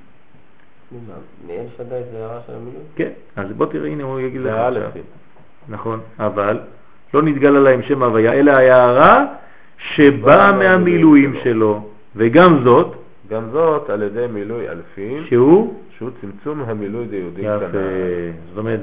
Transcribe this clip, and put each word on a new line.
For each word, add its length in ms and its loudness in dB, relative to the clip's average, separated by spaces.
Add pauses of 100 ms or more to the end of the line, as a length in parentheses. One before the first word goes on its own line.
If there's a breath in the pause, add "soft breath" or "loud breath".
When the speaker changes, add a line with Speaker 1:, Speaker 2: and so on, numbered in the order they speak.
(920)
Speaker 1:
מה, 60 -18 (480)
מאל 180 -12 (120)
שדי 240 -10 (120)
זה 60 -14
הערה 280 -12
של 60 -16
המילוי? 300 -16 (140)
Speaker 2:
כן, 140 -6 (260)
אז 100 -8 (100)
בוא 100 -2
תראה, 220 -8
הנה 160 -10
הוא 160 -8
יגיד 200 -8
לך 40 -6
Speaker 3:
זה 220 -2
Speaker 2:
עכשיו. 160 -4
Speaker 3:
האלפים. 200 -12 (680)
Speaker 2:
נכון, 320 -10 (180)
אבל 400 -4 (560 soft breath)
לא 80 2
נתגלה 380 2
להם 220 4
שם 200 -4
הוויה, 300 2
אלא 180 4
ההערה 760 6 (520 soft breath)
שבאה 180 -14
Speaker 3:
שבאה 560 6
Speaker 2:
מהמילואים 220 2
Speaker 3:
מהמילואים 680 4
Speaker 2:
שלו, 460 -2 (280)
וגם 480 4
זאת, 300 4 (360)
Speaker 3:
גם 120 -8 (100)
זאת 380 -2
על 120 -6
ידי 300 -6
מילוי 360 -10
אלפים, 600 -12
Speaker 2:
שהוא? 460 4 (220)
Speaker 3:
שהוא 140 -12 (100)
צמצום 420 -12
המילוי 440 -8
דיהודי 340 -10
Speaker 2:
יפה. 180 -4
Speaker 3:
כנען. 760 -6 (160)
Speaker 2:
זאת 100 -16
אומרת, 240 -6